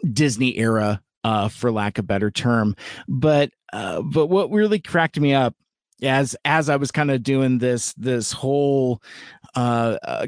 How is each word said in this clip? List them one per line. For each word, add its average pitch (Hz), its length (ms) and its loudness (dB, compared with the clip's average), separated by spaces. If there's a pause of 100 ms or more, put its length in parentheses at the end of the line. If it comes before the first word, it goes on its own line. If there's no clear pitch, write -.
(120)
Disney 123 460 0
era, 107 420 0 (220)
uh, 107 260 0
for 123 220 -4
lack 104 280 -2
of 104 60 -2
a - 20 -14
better 101 260 0
term. 113 420 0 (320)
But, 143 440 2 (220)
uh, 95 300 -6
but 151 240 0
what 180 240 2
really 208 300 2
cracked 165 400 0
me 143 140 4
up 127 200 2 (480)
as, 135 320 0 (100)
as 151 240 2
I 147 60 2
was 139 160 -2
kinda 143 300 0
doing 135 380 2
this, 123 360 -2
this 120 380 -4
whole, 139 680 0 (520)
uh, 117 480 0
uh, 62 260 -4